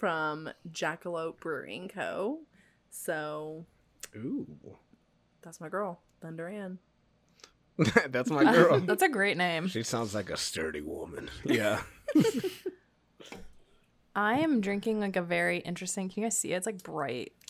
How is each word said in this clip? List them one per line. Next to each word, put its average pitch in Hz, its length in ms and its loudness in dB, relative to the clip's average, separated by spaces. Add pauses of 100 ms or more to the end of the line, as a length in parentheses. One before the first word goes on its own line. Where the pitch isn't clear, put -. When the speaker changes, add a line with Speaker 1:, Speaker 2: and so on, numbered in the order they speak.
Speaker 1:
from 156 500 -2 (220)
Jackalope 165 680 -4
Brewing 139 480 -8
Co. 196 540 -4 (500)
So 156 760 -8 (520)
Speaker 2:
Ooh. - 600 -8 (640)
Speaker 1:
that's 165 180 -18
my 160 80 -10
girl, 180 320 -4 (200)
Thunder 165 280 -10
Ann. 190 300 -10 (1000)
Speaker 2:
<laughs> 147 300 6
That's 127 220 0
my 151 120 4 (100)
girl. - 280 10
Speaker 3:
<laughs> 180 60 -2
That's - 160 4
a 370 60 6
great 202 280 2
name. 170 320 0
Speaker 2:
She 117 160 -2
sounds 117 300 -2
like 95 160 -4
a 76 60 -4
sturdy 80 440 -4
woman. 80 480 -8 (160)
Yeah. - 380 2 (320)
<laughs> 311 80 8 (1900)
Speaker 3:
I 214 220 2
am 302 220 4
drinking, 202 400 0
like, 196 160 0
a 180 60 2
very 175 360 2
interesting, 185 500 -6
can 208 140 -4
you 220 40 0
guys 226 120 0
see - 140 -2
it? 175 40 0
It's, 185 100 -4
like, 196 160 -6
bright 139 500 -4 (180)